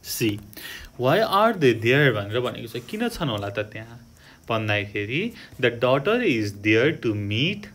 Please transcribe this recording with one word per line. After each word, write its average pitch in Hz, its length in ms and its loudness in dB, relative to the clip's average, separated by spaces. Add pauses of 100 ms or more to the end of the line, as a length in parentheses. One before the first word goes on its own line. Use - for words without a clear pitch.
See, 104 380 -4 (580)
why 135 240 2
are 214 320 4
they 151 200 4
there 123 420 4
भनेर 104 260 -2
भनेको 117 320 -6
छ। 123 160 -6
किन 220 220 -4
छन् 175 180 -4
होला 101 220 -4
त 101 80 -8 (140)
त्यहाँ 113 260 -16 (500)
भन्दाखेरि, 107 840 -2 (260)
the 135 120 4
daughter 143 520 2
is 113 300 0 (140)
there 113 260 6
to 117 220 -2
meet 113 600 -2